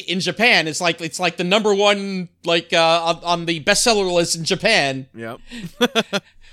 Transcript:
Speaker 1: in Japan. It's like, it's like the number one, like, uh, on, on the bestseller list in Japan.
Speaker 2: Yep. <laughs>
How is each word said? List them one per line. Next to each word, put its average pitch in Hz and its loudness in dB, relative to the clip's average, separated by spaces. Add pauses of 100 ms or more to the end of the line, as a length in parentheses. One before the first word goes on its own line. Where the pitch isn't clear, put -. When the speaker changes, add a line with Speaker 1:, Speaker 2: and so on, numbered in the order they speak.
Speaker 1:
in 180 -4
Japan. 180 2
It's 151 -6
like, 170 0
it's 160 -8
like 170 -2
the 180 -4
number 202 2
one, 196 0 (160)
like, 170 0
uh, 165 4
on, 165 -2
on 170 -2
the 165 -4
bestseller 202 2
list 170 2
in 165 -8
Japan. 156 0
Speaker 2:
Yep. 113 -12 (400)
<laughs> 240 0 (300)